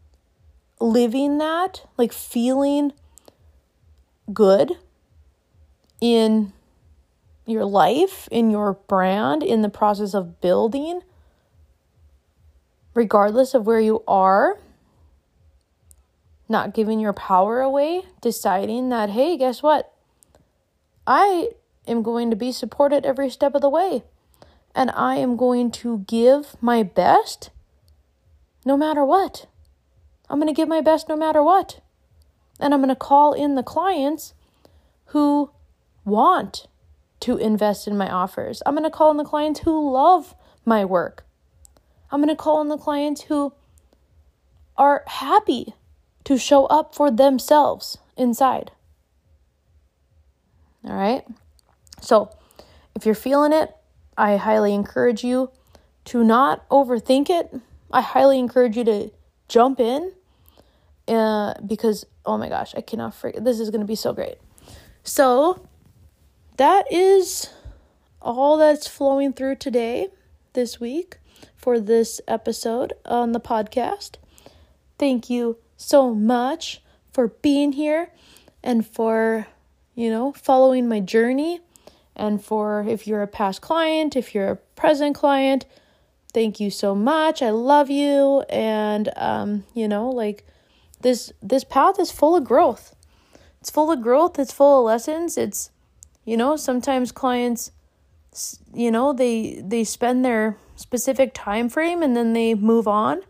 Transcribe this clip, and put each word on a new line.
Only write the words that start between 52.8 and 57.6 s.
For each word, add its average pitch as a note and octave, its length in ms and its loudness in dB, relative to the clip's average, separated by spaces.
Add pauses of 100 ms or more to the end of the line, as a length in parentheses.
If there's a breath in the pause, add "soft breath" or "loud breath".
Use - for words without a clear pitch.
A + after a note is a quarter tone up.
if G#3+ 120 -6
you're G#3+ 80 4
feeling C#4+ 380 2
it, D#4 220 0 (440)
I G#3 180 2
highly G#3 380 0
encourage A3+ 500 -2
you B3+ 260 -2 (540 soft breath)
to A#3+ 180 -2
not A3+ 460 2
overthink C4 640 2
it. E4 280 -2 (320)